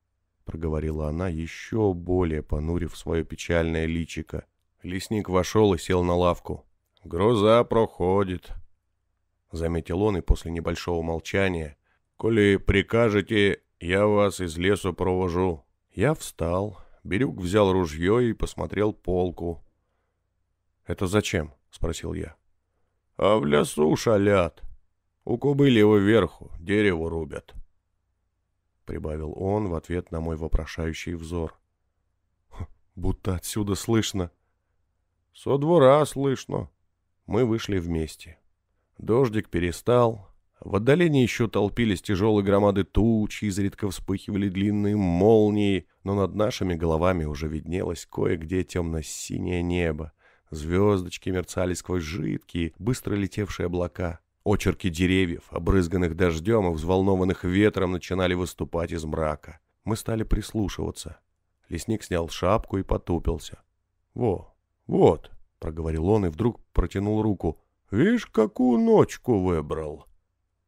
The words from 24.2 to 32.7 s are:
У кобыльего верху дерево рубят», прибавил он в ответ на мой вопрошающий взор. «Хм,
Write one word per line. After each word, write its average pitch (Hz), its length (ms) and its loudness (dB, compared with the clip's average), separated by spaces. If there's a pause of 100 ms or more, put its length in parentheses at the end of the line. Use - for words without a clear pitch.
У 120 140 -2
кобыльего 131 580 6
верху 101 640 2
дерево 87 520 0
рубят», 80 440 -10 (1300)
прибавил 78 500 -8
он 101 320 -2
в 87 60 -4
ответ 87 360 -6
на 82 100 -6
мой 82 160 -4
вопрошающий 80 800 -4
взор. 82 440 -8 (920)
«Хм, - 160 -12 (280)